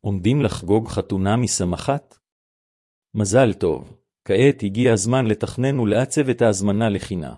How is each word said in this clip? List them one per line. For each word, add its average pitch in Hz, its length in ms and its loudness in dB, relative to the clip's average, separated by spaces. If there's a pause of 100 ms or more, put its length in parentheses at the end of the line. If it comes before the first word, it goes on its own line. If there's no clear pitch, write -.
עומדים 107 420 0
לחגוג 107 460 0
חתונה 98 480 -2
משמחת? 120 800 -4 (960)
מזל 110 380 2
טוב, 76 440 -4 (280)
כעת 127 380 2
הגיע 113 300 2
הזמן 117 340 0
לתכנן 127 520 -2
ולעצב 123 500 0
את 123 140 0
ההזמנה 104 460 2
לחינה. 90 500 -6